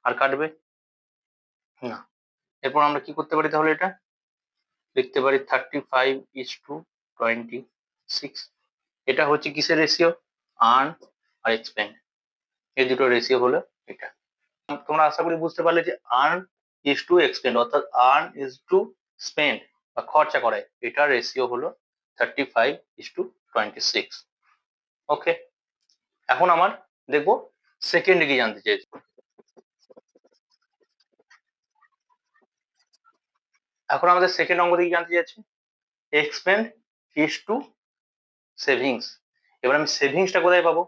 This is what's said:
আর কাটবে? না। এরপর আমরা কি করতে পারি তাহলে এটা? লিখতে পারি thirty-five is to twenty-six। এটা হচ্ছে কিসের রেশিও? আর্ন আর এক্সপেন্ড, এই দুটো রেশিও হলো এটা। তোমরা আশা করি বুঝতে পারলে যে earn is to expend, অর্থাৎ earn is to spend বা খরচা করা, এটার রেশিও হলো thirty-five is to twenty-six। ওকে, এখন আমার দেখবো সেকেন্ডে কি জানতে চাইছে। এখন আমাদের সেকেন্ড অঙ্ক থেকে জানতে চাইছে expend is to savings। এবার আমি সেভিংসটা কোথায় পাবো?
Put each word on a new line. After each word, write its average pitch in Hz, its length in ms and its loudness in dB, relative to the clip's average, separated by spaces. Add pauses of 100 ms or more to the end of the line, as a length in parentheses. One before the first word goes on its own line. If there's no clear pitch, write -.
আর 123 140 0
কাটবে? 139 280 0 (1300)
না। 117 160 -12 (680)
এরপর 143 220 0
আমরা 147 180 -2
কি 151 120 -14
করতে 156 200 -6
পারি 156 160 0
তাহলে 156 220 2
এটা? 185 140 -4 (1040)
লিখতে 127 280 0
পারি 135 140 2 (140)
thirty-five 135 680 -2 (240)
is 123 80 -12 (160)
to - 80 -16 (440)
twenty-six। 117 1160 -8 (800)
এটা 147 180 0
হচ্ছে 151 260 0
কিসের 156 280 0
রেশিও? 165 260 2 (500)
আর্ন 127 280 4 (560)
আর 113 140 0
এক্সপেন্ড, 107 360 -10 (880)
এই 131 100 2
দুটো 131 140 0 (100)
রেশিও 123 300 0
হলো 135 160 2 (320)
এটা। - 160 -18 (800)
তোমরা 156 220 2
আশা 170 160 -4
করি 165 180 0
বুঝতে 170 220 -6
পারলে 170 220 4
যে 165 60 -4 (280)
earn 165 180 2 (520)
is 135 160 0
to 175 80 4 (120)
expend, 120 360 -2
অর্থাৎ 139 200 0 (260)
earn 143 160 2 (180)
is 131 80 -8 (180)
to 185 80 2 (500)
spend 139 320 -2 (340)
বা 117 80 -6 (100)
খরচা 147 340 2
করা, 110 120 0 (300)
এটার 147 280 0
রেশিও 123 360 -2
হলো 127 160 -6 (500)
thirty-five 123 580 -2 (260)
is - 140 -18
to 180 60 -6 (300)
twenty-six। - 560 -4 (1040)
ওকে, 165 180 -2 (1000)
এখন 180 220 2
আমার 180 140 2 (440)
দেখবো 151 200 2 (580)
সেকেন্ডে 175 380 4
কি 135 120 2
জানতে 104 240 -4
চাইছে। 104 220 -2 (4000)
এখন 175 180 2
আমাদের 180 240 4
সেকেন্ড 170 260 0
অঙ্ক 175 160 2
থেকে 175 160 0
জানতে 170 200 -4
চাইছে 170 220 -2 (840)
expend 190 420 0 (600)
is 151 100 -2 (140)
to 220 80 -2 (1120)
savings। 123 400 -2 (580)
এবার 131 160 2
আমি 147 100 -2 (100)
সেভিংসটা 180 460 0
কোথায় 175 220 4
পাবো? 165 200 2